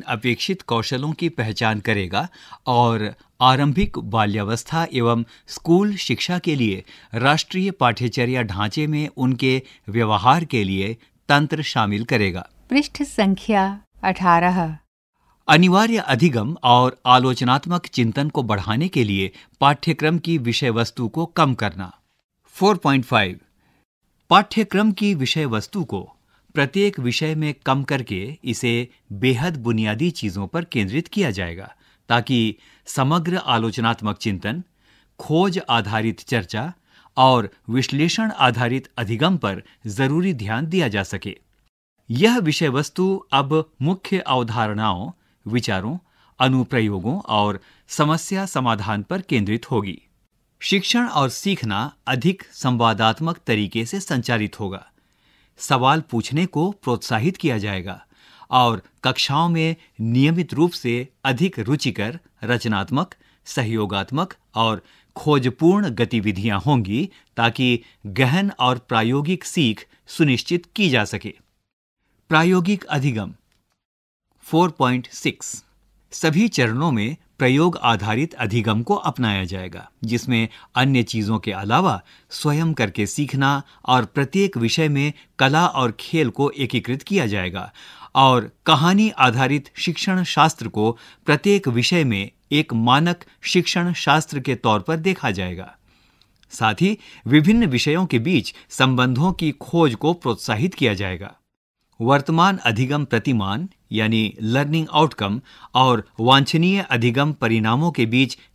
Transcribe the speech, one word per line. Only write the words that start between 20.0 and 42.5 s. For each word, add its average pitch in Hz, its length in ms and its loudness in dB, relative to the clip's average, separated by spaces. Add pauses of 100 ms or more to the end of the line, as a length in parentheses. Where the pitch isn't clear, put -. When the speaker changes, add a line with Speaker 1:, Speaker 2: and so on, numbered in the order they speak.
Speaker 1:
की 165 200 -2
विषय 120 320 -2
वस्तु 113 360 -2
को 160 200 -4
कम 147 260 2
करना। 95 380 -6 (640)
फ़ोर 196 220 2
पॉइंट 139 280 2
फ़ाइव, 101 340 -2 (920)
पाठ्यक्रम 208 600 2
की 202 240 0
विषय 143 300 -2
वस्तु 123 380 -4
को 101 160 -6 (560)
प्रत्येक 196 440 0
विषय 156 360 -2
में 151 180 -2 (120)
कम 135 180 2
करके 127 340 -4 (260)
इसे 120 280 -2 (420)
बेहद 131 440 0
बुनियादी 110 540 0
चीजों 98 360 -6
पर 170 180 -6
केंद्रित 117 420 -4
किया 185 240 -2
जाएगा, 90 380 -8 (400)
ताकि 117 460 2 (320)
समग्र 165 500 -2
आलोचनात्मक 113 800 -2
चिंतन, 110 460 -6 (560)
खोज 175 400 0 (100)
आधारित 113 520 -2
चर्चा 117 500 -4 (460)
और 127 320 4 (200)
विश्लेषण 147 720 0
आधारित 123 580 0
अधिगम 123 400 0
पर 98 240 -4 (260)
जरूरी 139 480 0
ध्यान 113 320 -6
दिया 165 200 0
जा 101 160 -2
सके। 98 320 -10 (760)
यह 208 300 4
विषय 156 300 0